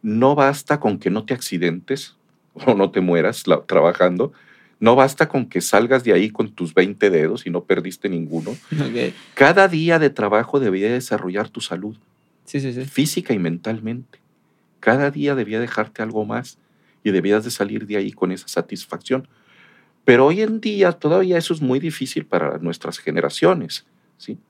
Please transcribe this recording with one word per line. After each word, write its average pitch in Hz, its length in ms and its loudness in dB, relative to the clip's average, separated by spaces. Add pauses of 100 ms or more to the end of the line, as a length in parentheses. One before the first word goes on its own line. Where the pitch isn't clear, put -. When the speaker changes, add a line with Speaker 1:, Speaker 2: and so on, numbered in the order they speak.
Speaker 1:
no 113 320 2
basta 143 460 0
con 104 180 -2
que 92 140 -2
no 107 140 -4
te 131 100 -4
accidentes 90 800 -6 (380)
<laughs> - 120 -8
o 123 80 6
no 98 160 2
te - 120 -2
mueras 87 460 0
la, 82 140 4
trabajando. 90 720 2 (460)
No 113 160 6
basta 139 340 4
con 127 180 -2
que 87 140 -4
salgas 120 420 2
de 113 100 4
ahí 104 180 2
con 107 200 -6
tus 80 220 -8
veinte 98 380 2
dedos 82 340 0
y 87 60 -6
no 87 140 -4
perdiste 95 440 -4
ninguno. 82 400 -6 (220)
Speaker 2:
Ok. 123 420 -4 (220)
Speaker 1:
Cada 180 320 6
día 165 320 2
de 147 100 4
trabajo 110 500 0
debería 101 320 0
desarrollar 104 580 -4
tu - 120 -12
salud 104 340 -10 (500)
Speaker 2:
Sí, - 140 -6
sí, 135 140 -6
sí. 127 120 -8
Speaker 1:
física 147 480 -2
y 104 60 -2
mentalmente. 110 760 -6 (640)
Cada 139 320 2
día 143 240 -2
debía 110 240 -4
dejarte 117 420 -6
algo 110 240 -4
más 113 320 -10 (460)
y 104 80 0
debías 98 320 2
de 120 80 -8
salir 104 360 -4
de 104 100 -4
ahí 98 140 -4
con 90 200 -2
esa 90 160 -8
satisfacción. - 800 -6 (760)
Pero 123 220 8
hoy 180 140 2
en 220 180 -2
día 202 320 2
todavía 180 460 0
eso 165 160 -2
es 156 80 -4
muy 131 180 0
difícil 151 460 -6
para 78 320 -2
nuestras 82 420 -8
generaciones, 87 840 -2 (320)
¿sí? - 200 -14 (120)